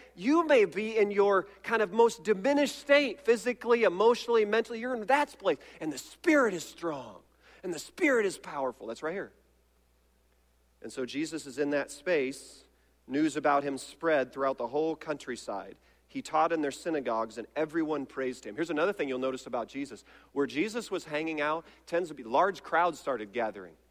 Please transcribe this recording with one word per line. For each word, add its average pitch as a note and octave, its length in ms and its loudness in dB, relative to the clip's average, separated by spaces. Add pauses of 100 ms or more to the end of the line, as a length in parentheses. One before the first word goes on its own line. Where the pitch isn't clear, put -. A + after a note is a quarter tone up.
(160)
you D4+ 300 2
may C4 200 6
be G#3+ 320 -4
in G#3 120 4
your G3+ 380 4 (160)
kind A3 180 0
of F#3+ 100 0
most A3+ 320 4
diminished B3 540 2
state, C#4+ 440 2
physically, A#3 600 2
emotionally, A3 600 4
mentally. A3+ 340 -2
You're B3+ 160 -4
in G#3+ 100 -8
that C#4 340 2
place. F#3 180 2 (220)
And D#3 120 -4
the C3 60 -8
Spirit C#4 560 2
is D#3+ 100 -6
strong. C3 540 -10 (460)
And F#3 100 -6
the D#3 60 -6
Spirit B3 460 0
is F3+ 120 -2
powerful. C3 480 -8
That's A2+ 160 -10
right D#3+ 120 -4
here. F#3+ 180 -8 (1500)
And A2+ 80 -12
so C3 140 -6
Jesus D3 400 -8
is C3 120 -12
in C#3+ 140 0
that C#3+ 180 -2
space. - 720 -4 (440)
News D3 280 0
about C#3+ 280 2
him C#3 160 -4
spread C#3 520 0
throughout C3+ 280 -2
the A#2 80 -4
whole D3+ 280 -2
countryside. A#2 840 -8 (300)
He C3+ 160 -8
taught D#3+ 280 2
in D#3+ 100 0
their C#3+ 100 0
synagogues, A#2+ 640 -4
and A2 80 -8 (100)
everyone D3+ 520 -2
praised C3 360 -6
him. G#2 120 -10
Here's D#3+ 160 -4
another E3 220 0
thing D3+ 140 -4
you'll B2+ 120 -4
notice C3 260 -4
about A#2+ 220 -6
Jesus. C3+ 360 -12 (280)
Where C#3 160 0
Jesus G#3 420 -4
was F3+ 160 -6
hanging D#3 340 -4
out, D#3 260 -2 (200)
tends E3+ 240 -2
to D3+ 60 -10
be, B2+ 80 -14
large D#3+ 400 2
crowds E3 360 2
started A2 320 -6
gathering. G2+ 420 -4 (180)